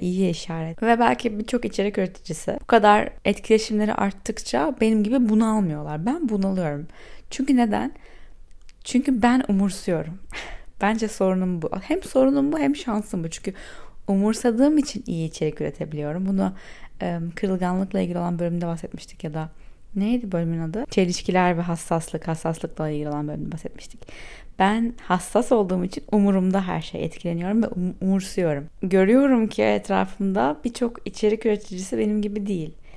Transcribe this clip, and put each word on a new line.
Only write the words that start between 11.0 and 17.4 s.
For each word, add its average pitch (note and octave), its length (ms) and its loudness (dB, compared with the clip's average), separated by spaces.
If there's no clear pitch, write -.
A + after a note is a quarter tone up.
sorunum F#3 540 0
bu. E3 80 -4
Hem F#4 220 -2
sorunum C#4 480 4
bu D#4 80 0
hem C#4+ 160 2
şansım G#3 480 -4
bu. E3 60 -6
Çünkü - 240 -8
umursadığım A3 680 4
için - 300 -2
iyi E3 220 -2
içerik D#3 320 -4
üretebiliyorum. D3+ 640 -4
Bunu, F#3+ 280 2
em, E3+ 300 -4
kırılganlıkla F#3+ 680 0